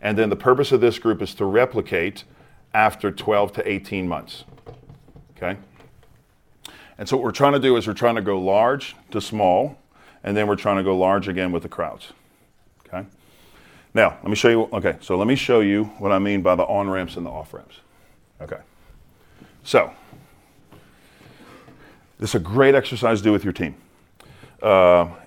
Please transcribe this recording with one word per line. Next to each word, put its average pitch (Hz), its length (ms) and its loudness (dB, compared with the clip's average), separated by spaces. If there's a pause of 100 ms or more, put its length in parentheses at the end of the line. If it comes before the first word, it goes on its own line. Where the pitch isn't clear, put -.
And 104 160 -4
then 110 120 2
the 98 60 0
purpose 131 380 0
of 117 80 4
this 117 180 2
group 110 220 -2
is 98 140 -10
to 101 100 -4
replicate 101 800 -2 (480)
after 107 360 0
twelve 101 440 0
to 110 120 -6
eighteen 98 440 -6
months, - 340 -10 (960)
okay? 92 200 -6 (1400)
And 104 100 -12
so 135 80 -2
what 127 80 0
we're 117 80 -2
trying 139 220 2
to 139 60 2
do 123 180 4
is 107 100 -4
we're 107 60 -4
trying 117 220 0
to 110 60 -4
go 98 160 -2
large 110 600 0 (140)
to 104 100 -4
small, 107 560 0 (480)
and 101 100 -2
then 107 100 0
we're 101 120 0
trying 101 180 -2
to 95 80 -2
go 95 140 0
large 95 320 0
again 90 240 -4
with 82 100 -4
the 85 60 -12
crowds, - 420 -10 (720)
okay? 95 220 -12 (880)
Now, 110 280 2
let 95 80 -8
me 104 60 0
show 123 120 2
you, 113 240 4
okay, 92 300 -2
so 90 160 -2
let 101 100 0
me 135 80 2
show 123 240 2
you 104 240 2 (160)
what 101 140 0
I 95 60 2
mean 101 220 -2
by 90 140 2
the 87 80 0
on-ramps 95 540 -4
and 87 80 -10
the 71 40 -12
off-ramps. - 520 -18 (580)
Okay. - 200 -14 (1040)
So, - 280 0 (2250)
this 107 120 -8
is - 60 -4
a 110 40 2
great 127 340 4
exercise 117 440 0
to 98 80 -6
do 107 80 4
with 101 100 0
your 95 80 -4
team. 85 240 -6 (840)
Uh, 90 460 6 (200)